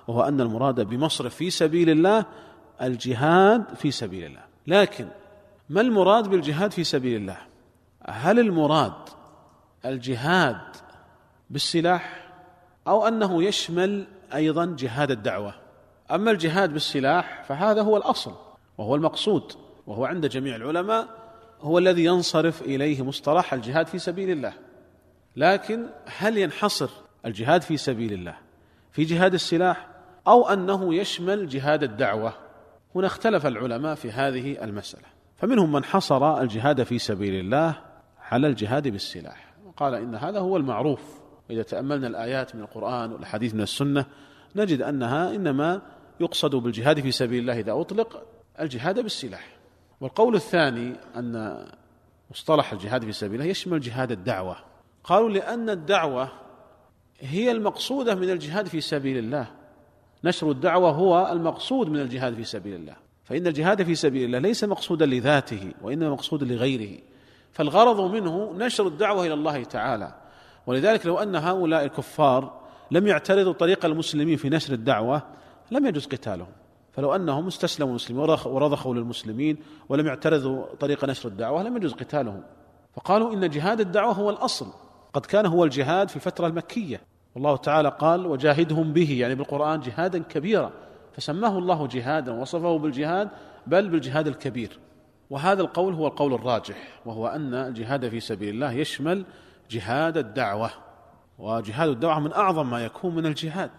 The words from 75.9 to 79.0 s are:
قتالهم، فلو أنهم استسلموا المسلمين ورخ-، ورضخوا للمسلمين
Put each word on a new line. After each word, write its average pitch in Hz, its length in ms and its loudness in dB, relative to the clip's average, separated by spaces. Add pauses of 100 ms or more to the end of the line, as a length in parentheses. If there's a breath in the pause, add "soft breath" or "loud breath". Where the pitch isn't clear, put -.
قتالهم، 95 460 -8 (400)
فلو 139 240 0
أنهم 165 320 0
استسلموا 151 420 -2
المسلمين 123 380 -4
ورخ-، 156 200 2
ورضخوا 131 480 0
للمسلمين 117 640 -4 (320 loud breath)